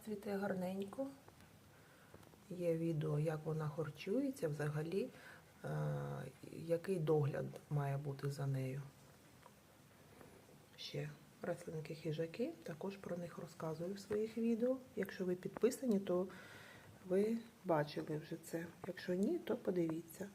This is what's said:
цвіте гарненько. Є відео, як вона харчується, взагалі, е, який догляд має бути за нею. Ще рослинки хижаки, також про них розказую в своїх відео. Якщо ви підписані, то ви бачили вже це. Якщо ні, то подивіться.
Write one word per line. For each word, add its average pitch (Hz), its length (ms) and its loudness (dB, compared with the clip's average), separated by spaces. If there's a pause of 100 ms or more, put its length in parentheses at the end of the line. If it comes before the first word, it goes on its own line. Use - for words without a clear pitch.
цвіте 208 320 -2
гарненько. 196 720 0 (1400)
Є 170 280 2
відео, 156 420 2
як 156 260 0
вона 156 240 0
харчується, 190 800 0
взагалі, 151 640 0 (540)
е, 147 60 -4 (840)
який 170 480 0
догляд 151 460 4 (240)
має 139 280 2
бути 143 320 -2
за 139 180 -2
нею. 135 340 0 (2000)
Ще 147 320 -4 (320)
рослинки 165 540 -4
хижаки, 165 560 0 (120)
також 196 340 -4
про 175 200 -6
них 175 200 -6
розказую 170 560 -4
в 202 60 -8
своїх 220 380 0
відео. 233 400 4 (180)
Якщо 190 300 -2
ви 180 100 4
підписані, 220 640 4
то 185 280 4 (800)
ви 208 300 6 (280)
бачили 156 520 2
вже 160 200 -6
це. 165 280 -6 (220)
Якщо 180 260 -2
ні, 247 260 4
то 226 180 0
подивіться. 175 760 0